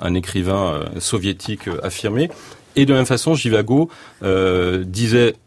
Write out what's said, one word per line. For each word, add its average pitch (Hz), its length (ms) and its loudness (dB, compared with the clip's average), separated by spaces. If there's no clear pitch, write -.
un 87 140 -2
écrivain, 92 580 -2
euh, 73 120 -6
soviétique, 98 680 -6
euh, 87 160 -6
affirmé. 110 440 -2
Et 139 120 4
de 139 60 4
la 131 60 4
même 127 80 2
façon, 147 300 0
Givago, 120 520 2
euh, 92 600 2
disait 113 520 2